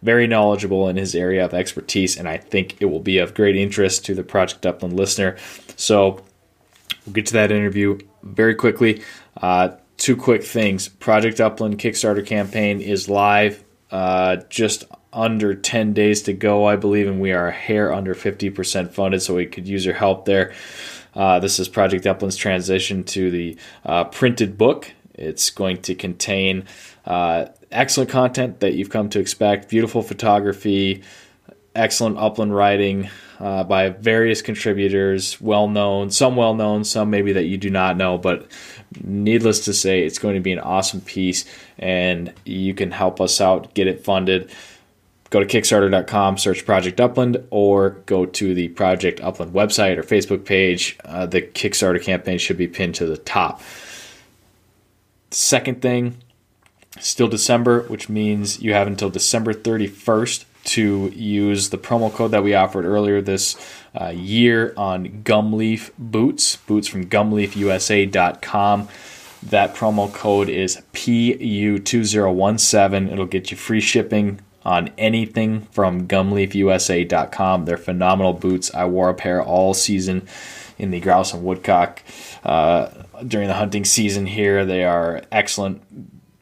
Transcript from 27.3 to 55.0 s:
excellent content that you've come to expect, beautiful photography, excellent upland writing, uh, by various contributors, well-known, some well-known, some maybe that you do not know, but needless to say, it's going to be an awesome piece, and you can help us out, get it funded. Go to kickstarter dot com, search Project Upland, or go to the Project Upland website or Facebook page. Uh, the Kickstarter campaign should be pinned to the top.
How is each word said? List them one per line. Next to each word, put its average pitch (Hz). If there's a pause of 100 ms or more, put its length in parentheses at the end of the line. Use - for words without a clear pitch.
excellent 131
content 127
that 98
you've 98
come 104
to 104
expect, 101
beautiful 113
photography, 98 (720)
excellent 113
upland 107
writing, 101 (280)
uh, 95
by 95
various 110
contributors, 98
well-known, 104
some 127
well-known, 110
some 107
maybe 101
that 92
you 92
do 98
not 92
know, 90
but 90 (560)
needless 107
to 104
say, 95
it's -
going 104
to 95
be 92
an 87
awesome 95
piece, 92 (320)
and 90 (140)
you 95
can 95
help 92
us 92
out, 92
get 95
it 92
funded. 92 (800)
Go 101
to 101
kickstarter 104
dot 95
com, 98
search 95
Project 92
Upland, 123
or 101 (160)
go 92
to 92
the 90
Project 92
Upland 87
website 98
or 80
Facebook 101
page. 95
Uh, 90
the 90
Kickstarter 92
campaign 92
should 90
be 87
pinned 87
to 85
the 78
top. - (1700)